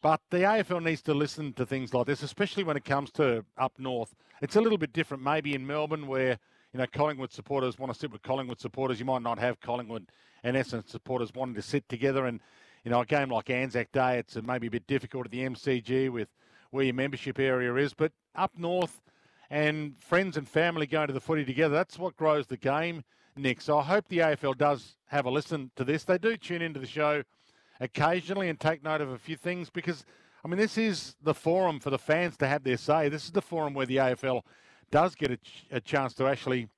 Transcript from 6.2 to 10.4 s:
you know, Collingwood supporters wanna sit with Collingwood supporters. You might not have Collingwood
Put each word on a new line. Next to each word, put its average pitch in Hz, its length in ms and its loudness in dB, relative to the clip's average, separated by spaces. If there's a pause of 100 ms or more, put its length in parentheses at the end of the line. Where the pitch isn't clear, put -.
you 127 60 -8
know, 127 80 0
Collingwood 143 460 -2
supporters 127 460 -2
wanna 127 160 -6
sit 147 160 -8
with 107 120 -18
Collingwood 131 380 -4
supporters. 131 380 -2
You 120 60 -6
might 131 180 0
not 117 160 -2
have 120 220 0
Collingwood 117 500 -6 (320)